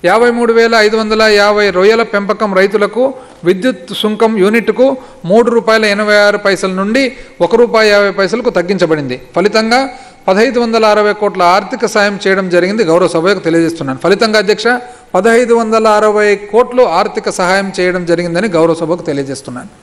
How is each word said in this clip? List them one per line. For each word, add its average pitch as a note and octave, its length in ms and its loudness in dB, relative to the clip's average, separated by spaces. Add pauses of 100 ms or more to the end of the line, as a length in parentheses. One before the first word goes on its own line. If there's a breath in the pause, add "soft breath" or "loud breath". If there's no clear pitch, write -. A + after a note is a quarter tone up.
యాభై A3+ 260 4
మూడు A#3 220 0
వేల A3+ 220 2
ఐదు G#3+ 220 2
వందల A3 240 -2
యాభై G#3 480 2
రొయ్యల G#3 340 2
పెంపకం G#3 500 -4
రైతులకు G3+ 600 0 (300 loud breath)
విద్యుత్ G3 500 -2
సుంకం G#3+ 440 -2
యూనిట్కు A3 600 0 (280 loud breath)
మూడు A3 260 2
రూపాయల A3 340 2
ఎనభై G#3 320 0
ఆరు G#3 200 2
పైసల G3 320 -2
నుండి G#3+ 440 -4 (280 loud breath)
ఒక E3+ 140 0
రూపాయి A3 340 2
యాభై G3+ 220 2
పైసలకు G3 380 -2
తగ్గించబడింది. E3 720 -2 (140)
ఫలితంగా A3 540 0 (380 loud breath)
పదహైదు A3 320 2
వందల A3+ 260 0
అరవై G#3 280 2
కోట్ల G3+ 280 -2
ఆర్థిక G3 440 0
సాయం G3+ 420 0
చేయడం F#3+ 220 0
జరిగింది, F#3 340 0
గౌరవ E3+ 240 2
సభకు F3+ 320 0
తెలియజేస్తున్నాను. D#3+ 600 -2
ఫలితంగా, G#3+ 400 0
అధ్యక్ష, G#3 240 -2 (520 loud breath)
పదహైదు A#3 380 2
వందల A3 340 0
అరవై G#3 480 2
కోట్లు A#3 480 0
ఆర్థిక G3+ 460 -2
సహాయం F#3+ 500 -2
చేయడం F3+ 260 -2
జరిగిందని E3+ 420 -2
గౌరవ E3 260 0
సభకు E3 280 -4
తెలియజేస్తున్నాను. C#3 680 -8 (140)